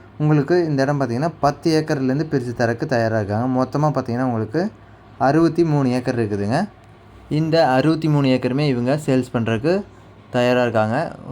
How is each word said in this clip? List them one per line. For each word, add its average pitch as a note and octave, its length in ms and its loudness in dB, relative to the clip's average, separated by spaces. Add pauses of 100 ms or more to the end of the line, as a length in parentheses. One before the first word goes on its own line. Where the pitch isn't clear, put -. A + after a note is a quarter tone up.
(180)
உங்களுக்கு D3+ 460 2
இந்த C#3+ 180 0
இடம் C#3+ 180 0
பார்த்தீங்கன்னா, C3+ 400 -2
பத்து C#3+ 380 0
ஏக்கர்லேருந்து D3+ 540 -2
பிரிச்சு B2 220 -4
தரக்கு A#2 320 -2
தயாரா A2+ 300 0
இருக்காங்க. G#2+ 300 -2 (120)
மொத்தமா C#3+ 380 0
பார்த்தீங்கன்னா, B2+ 360 -2
உங்களுக்கு A2 300 -2 (560)
அறுபத்தி D#3+ 460 2
மூணு D3 260 2
ஏக்கர் B2 300 -2
இருக்குதுங்க. G#2 380 -2 (720)
இந்த D#3 260 0 (120)
அறுபத்தி D3+ 400 2
மூணு D3 260 2
ஏக்கருமே B2+ 380 0
இவங்க A#2+ 200 0 (140)
சேல்ஸ் C3 260 0
பண்றதுக்கு A2+ 400 0 (580)
தயாரா B2 320 2
இருக்காங்க. A2+ 340 0 (360)